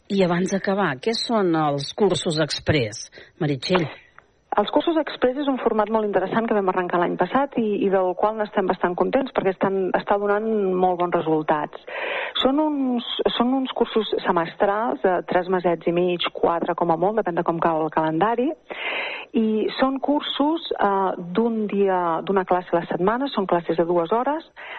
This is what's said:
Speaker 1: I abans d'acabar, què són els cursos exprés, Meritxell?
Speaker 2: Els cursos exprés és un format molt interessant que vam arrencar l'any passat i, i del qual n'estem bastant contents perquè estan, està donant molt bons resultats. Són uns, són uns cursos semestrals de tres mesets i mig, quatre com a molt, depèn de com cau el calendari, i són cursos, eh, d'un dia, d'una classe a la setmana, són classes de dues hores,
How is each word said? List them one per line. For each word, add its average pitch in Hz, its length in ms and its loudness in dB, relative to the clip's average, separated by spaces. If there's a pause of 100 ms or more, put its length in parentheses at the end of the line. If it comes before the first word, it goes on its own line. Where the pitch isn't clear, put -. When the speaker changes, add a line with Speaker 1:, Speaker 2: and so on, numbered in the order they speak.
Speaker 1:
I 196 160 2
abans 175 300 0
d'acabar, 190 420 0
què 226 160 -2
són 208 400 0
els 147 440 0
cursos 175 440 0
exprés, 143 640 -2 (320)
Meritxell? 151 480 0 (720)
Speaker 2:
Els 208 160 0
cursos 311 240 2
exprés 254 400 -2
és 285 140 -2
un 247 100 -2
format 214 320 0
molt 220 140 2
interessant 196 420 0
que 220 80 2
vam 190 140 2
arrencar 180 260 0
l'any 175 220 2
passat 262 420 0
i, 220 40 0 (200)
i 190 80 2
del 185 240 2
qual 220 220 0
n'estem 208 260 -2
bastant 180 320 0
contents 196 380 0
perquè 190 180 2
estan, 196 220 0 (180)
està 202 240 0
donant 208 300 0 (260)
molt 185 240 4
bons 175 160 -2
resultats. 156 680 0 (580)
Són 277 220 2
uns, 269 460 -2 (260)
són 247 240 2
uns 262 180 -4
cursos 226 320 0 (140)
semestrals 196 800 0
de 185 80 4 (160)
tres 180 240 0
mesets 175 320 0
i 170 80 0
mig, 175 400 0
quatre 170 460 0
com 170 100 2
a 165 80 4
molt, 208 240 2
depèn 175 160 -2
de 175 80 0
com 165 160 0
cau 165 220 2
el 156 100 -2
calendari, 190 540 2 (880)
i 220 300 2 (100)
són 269 240 0
cursos, 294 720 -2
eh, 196 380 0 (260)
d'un 226 320 0
dia, 196 300 2 (260)
d'una 185 240 0
classe 180 240 0
a 170 60 4
la 170 100 -8
setmana, 226 460 0
són 202 100 0
classes 170 320 0
de 175 80 2
dues 175 300 0
hores, 285 340 -2 (300)